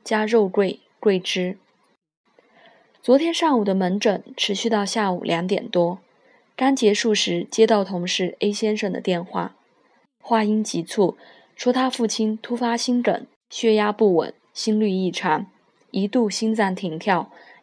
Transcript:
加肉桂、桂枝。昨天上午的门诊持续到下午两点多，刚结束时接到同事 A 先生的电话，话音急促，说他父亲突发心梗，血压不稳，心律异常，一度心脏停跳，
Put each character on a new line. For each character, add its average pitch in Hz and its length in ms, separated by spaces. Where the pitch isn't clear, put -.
加 214 200
肉 214 240
桂、 190 320
桂 190 180
枝。 185 400
昨 254 160
天 330 160
上 302 240
午 208 60
的 196 100
门 185 240
诊 202 240
持 - 180
续 214 160
到 208 160
下 196 260
午 175 120
两 170 220
点 196 220
多， 175 300
刚 269 180
结 214 200
束 220 180
时 180 380
接 220 160
到 208 180
同 180 220
事 185 320
A 208 140
先 214 240
生 202 160
的 - 80
电 175 220
话， 180 340
话 220 220
音 214 180
急 170 200
促， 180 360
说 - 180
他 254 180
父 240 160
亲 214 320
突 - 180
发 233 200
心 240 260
梗， - 240
血 220 240
压 208 180
不 208 220
稳， - 180
心 214 260
律 214 80
异 185 220
常， 170 360
一 196 180
度 220 220
心 220 240
脏 196 200
停 165 240
跳， 180 320